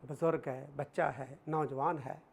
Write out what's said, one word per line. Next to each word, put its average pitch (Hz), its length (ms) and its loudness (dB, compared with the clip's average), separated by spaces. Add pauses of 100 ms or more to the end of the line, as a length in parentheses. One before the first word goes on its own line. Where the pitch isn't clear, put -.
ਬਜ਼ੁਰਗ 160 420 2
ਹੈ, 135 280 -4
ਬੱਚਾ 147 360 0
ਹੈ, 135 260 -8 (120)
ਨੌਜਵਾਨ 151 500 2
ਹੈ 131 220 -8 (120)